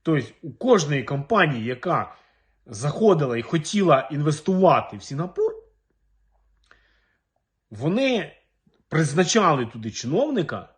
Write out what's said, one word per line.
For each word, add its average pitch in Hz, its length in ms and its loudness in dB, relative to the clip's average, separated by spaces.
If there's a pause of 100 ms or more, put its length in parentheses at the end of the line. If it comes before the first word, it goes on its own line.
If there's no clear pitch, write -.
Тобто 147 400 -2
у 160 120 -14
кожної 151 500 2
компанії, 143 600 0
яка 123 500 -4 (500)
заходила 143 720 2
і 117 40 -4
хотіла 165 720 2
інвестувати 147 880 2
в 98 60 -14
Сінгапур, 190 500 -6 (2250)
вони 185 680 -2 (520)
призначали 160 760 2
туди 110 260 -10
чиновника 160 880 -4